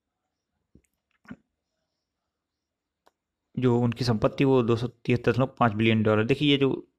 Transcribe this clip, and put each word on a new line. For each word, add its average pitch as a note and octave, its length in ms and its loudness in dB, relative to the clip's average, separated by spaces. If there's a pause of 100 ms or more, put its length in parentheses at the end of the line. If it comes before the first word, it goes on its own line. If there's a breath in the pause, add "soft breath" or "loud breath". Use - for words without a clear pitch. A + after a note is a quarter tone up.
(3500)
जो B2 220 2
उनकी A#2+ 240 -2
संपत्ति B2 400 0
वो C3 180 2
दो A#2 140 0
सौ A#2+ 100 -6
तिहत्तर B2 460 -2
दशमलव B2+ 260 -2
पाँच A#2 140 2
बिलियन A2 300 0
डॉलर। G#2+ 220 2
देखिए, C#3+ 260 0
ये C#3+ 60 4
जो C3+ 320 -2 (100)